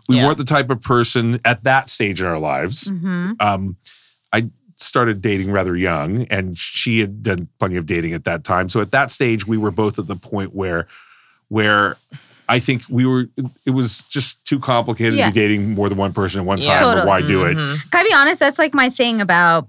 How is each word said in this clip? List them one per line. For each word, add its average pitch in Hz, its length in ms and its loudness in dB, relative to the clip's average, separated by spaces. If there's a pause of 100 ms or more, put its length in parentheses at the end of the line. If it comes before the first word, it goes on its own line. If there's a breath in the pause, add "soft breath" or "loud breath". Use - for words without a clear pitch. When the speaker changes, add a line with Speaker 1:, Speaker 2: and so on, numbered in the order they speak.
Speaker 1:
we 127 80 6
Speaker 2:
Yeah. 131 100 4
Speaker 1:
weren't 156 100 2
the 147 60 -4
type 135 260 0
of 123 100 -2
person 120 640 0
at 120 200 0
that 135 260 2
stage 101 320 -2
in 92 60 0
our 82 100 0
lives. 78 460 -4
Speaker 3:
Mm-hmm. 180 560 -4
Speaker 1:
Um, 98 380 -2 (540 loud breath)
I 113 160 -2 (300)
started 113 460 0
dating 98 280 -2
rather 92 240 0
young, 90 540 -2
and 92 260 -4
she - 440 -4
had 104 240 -4
done 92 240 -4 (100)
plenty 92 200 -2
of 82 100 -6
dating 82 260 -2
at 80 120 -8
that 85 180 -4
time. 90 260 0
So 113 100 -2
at 101 120 -4
that 135 180 2
stage, 113 380 -2
we 110 100 0
were 104 140 0
both 104 260 -2
at 95 80 -6
the 95 100 -8
point 98 380 -8
where, 90 320 -4 (600 soft breath)
where 104 500 2 (540 loud breath)
I 123 60 4
think 123 320 0
we 127 160 2
were, 127 220 2 (400)
it - 20 -2
was 127 400 -2
just - 340 -6
too 143 140 0
complicated 117 560 0
Speaker 3:
Yeah. - 140 2
Speaker 1:
to - 40 0
be 107 80 2
dating 104 360 2
more 101 120 0
than 98 120 -2
one 98 140 0
person 95 260 -2
at 87 80 -2
one 98 100 0
Speaker 2:
Yeah. - 220 2
Speaker 1:
time. 302 40 4
Or 254 100 4
Speaker 3:
Totally. 185 140 2
Speaker 1:
why 98 140 4
do 92 240 2
it? 85 100 2
Speaker 2:
Mm-hmm. 147 360 -4
Speaker 3:
Can 349 100 4
I - 80 4
be - 20 4
honest? 294 280 4
That's, 285 180 2
like, 311 160 0
my 262 160 4
thing 240 320 0
about, 170 480 4